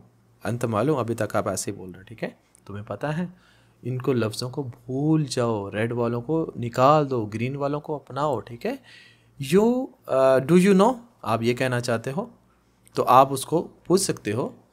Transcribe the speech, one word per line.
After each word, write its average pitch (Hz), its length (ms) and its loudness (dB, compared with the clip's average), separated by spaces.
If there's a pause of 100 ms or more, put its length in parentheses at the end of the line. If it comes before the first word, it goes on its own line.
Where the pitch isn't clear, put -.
(440)
"अंत 120 200 -4
मालूम", 120 340 0
अभी 117 160 -4
तक 110 220 -4
आप 101 120 0
ऐसे 95 220 -6
ही 101 60 -12
बोल 95 120 -16
रहे 90 100 -18
हैं, 95 100 -20
ठीक 110 140 -14
है, 233 140 -10 (300)
"तुम्हें 101 200 -14
पता 123 240 -6
है"। 175 180 -6 (560)
इनको 127 280 -4
लफ्ज़ों 120 380 -2
को 143 140 -8
भूल 143 600 -2
जाओ, 117 440 -2
रेड 107 240 -2
वालों 120 300 -2
को 160 360 -2
निकाल 131 460 4
दो, 127 220 -2
ग्रीन 117 300 -6
वालों 143 240 -4
को 147 180 -10
अपनाओ, 135 420 -4
ठीक 117 260 -12
है। 269 120 -6 (640)
"You, 220 460 2 (220)
अ, 131 300 4
do 135 220 4
you 196 140 6
know", 208 200 6 (300)
आप 113 180 -2
ये 120 120 2
कहना 123 260 0
चाहते 120 300 -4
हो 170 200 -8 (640)
तो 131 60 0
आप 135 300 6
उसको 143 280 -2 (260)
पूछ 185 140 2
सकते - 320 -4
हो, 147 220 -4 (180)